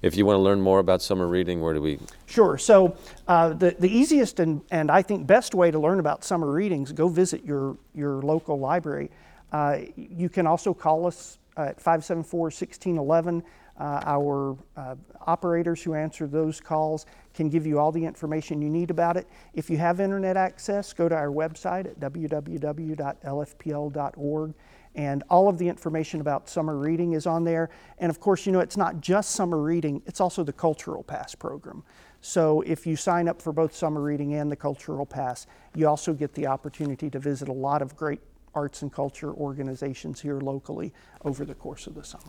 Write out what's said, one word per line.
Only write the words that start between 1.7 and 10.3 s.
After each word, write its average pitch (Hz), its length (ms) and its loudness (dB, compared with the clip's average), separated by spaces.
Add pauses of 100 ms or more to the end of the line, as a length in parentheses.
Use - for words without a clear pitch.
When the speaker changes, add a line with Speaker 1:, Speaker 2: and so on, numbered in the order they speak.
Speaker 1:
do 76 80 0
we? 76 200 -2 (260)
Speaker 2:
Sure. 180 320 4
So, 190 380 6 (320)
uh, 165 220 6
the, 175 280 2
the 180 100 4
easiest 262 520 4
and, 160 200 2 (120)
and 156 180 2
I 185 120 8
think 175 260 -2
best 220 260 6
way 175 160 6
to 156 80 0
learn 175 220 2
about 151 240 -2
summer 165 260 0
readings, 147 400 0
go 160 180 2
visit 175 360 2
your, 139 320 -2 (180)
your 143 280 -2
local 151 360 0
library. 143 540 -2 (400)
Uh, 147 260 0 (180)
you 175 320 -4
can 165 200 0